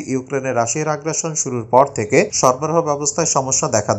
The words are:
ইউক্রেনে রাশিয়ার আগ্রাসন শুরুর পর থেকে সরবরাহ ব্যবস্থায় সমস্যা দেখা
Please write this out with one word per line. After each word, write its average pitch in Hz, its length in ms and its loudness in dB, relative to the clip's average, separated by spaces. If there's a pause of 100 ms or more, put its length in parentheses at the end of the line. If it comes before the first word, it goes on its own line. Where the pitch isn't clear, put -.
(120)
ইউক্রেনে 131 420 -4
রাশিয়ার 151 420 -2
আগ্রাসন 156 360 -4 (100)
শুরুর 123 320 -4
পর 131 120 8 (120)
থেকে 113 200 2 (220)
সরবরাহ 143 380 2 (120)
ব্যবস্থায় 147 460 -2
সমস্যা 131 400 0
দেখা 107 240 0